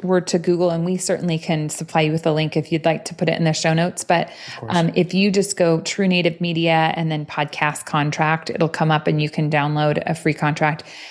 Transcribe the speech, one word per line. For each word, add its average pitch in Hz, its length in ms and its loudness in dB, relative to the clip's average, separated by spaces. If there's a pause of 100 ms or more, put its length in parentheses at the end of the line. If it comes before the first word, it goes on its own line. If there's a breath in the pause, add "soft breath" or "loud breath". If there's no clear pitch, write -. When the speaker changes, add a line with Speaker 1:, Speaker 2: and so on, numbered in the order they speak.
Speaker 1:
were 185 160 2
to 180 180 0
Google, 175 320 2
and 165 140 -2
we 180 140 -2
certainly 175 420 -2
can 156 300 -2
supply 160 320 -2
you 156 100 2
with 160 160 0
a 156 60 4
link 156 240 0
if 151 160 -2
you'd 156 100 0
like 160 220 0
to - 100 -12
put 165 140 -2
it - 80 0
in 170 80 2
the 156 80 4
show 160 200 0
notes. 170 300 -2
But, 170 240 2
Speaker 2:
Of - 320 -16
course. - 160 -4
Speaker 1:
um, 165 200 2
if 175 180 2
you 196 180 2
just 190 240 0
go 165 260 4
True 190 280 -2
Native 175 320 0
Media 165 560 2
and 160 120 -2
then 151 160 -2
podcast 151 600 -4
contract, 151 640 0
it'll 165 180 0
come 160 240 0
up 156 160 0
and 156 140 2
you 151 80 0
can 151 200 -2
download 147 560 2
a 160 80 -2
free 156 200 0
contract. 156 500 0 (280 loud breath)